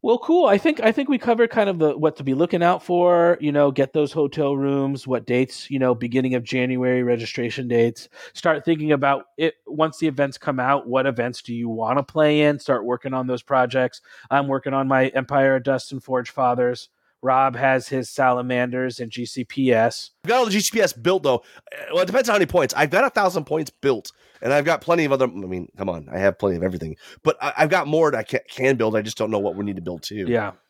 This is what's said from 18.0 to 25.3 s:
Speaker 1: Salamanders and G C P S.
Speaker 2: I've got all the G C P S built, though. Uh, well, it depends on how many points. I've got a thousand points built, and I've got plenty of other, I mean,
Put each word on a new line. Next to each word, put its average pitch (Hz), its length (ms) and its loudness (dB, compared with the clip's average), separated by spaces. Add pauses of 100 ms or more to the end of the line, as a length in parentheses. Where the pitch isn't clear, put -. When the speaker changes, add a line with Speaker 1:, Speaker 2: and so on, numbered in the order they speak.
Speaker 1:
Salamanders 127 920 -2
and 113 100 -10
G 120 140 -8
C 123 180 -10
P 127 300 0
S. 113 380 0 (120)
Speaker 2:
I've 185 60 -6
got 240 80 4
all 247 80 4
the - 60 -2
G 214 100 2
C - 160 -2
P 220 40 4
S 180 120 2
built, 165 300 0
though. 127 160 2 (380)
Uh, - 140 -14
well, 175 120 2
it - 20 2
depends 240 240 0
on 214 40 2
how 208 60 2
many 180 60 4
points. 160 320 0
I've 143 140 2
got 202 120 2
a 277 60 2
thousand 180 340 0
points 151 260 -4 (120)
built, 127 320 -2 (280)
and 127 120 0
I've 143 100 2
got 160 160 0
plenty 170 240 2
of 139 80 0
other, 131 140 2
I - 20 -4
mean, 92 400 -8 (100)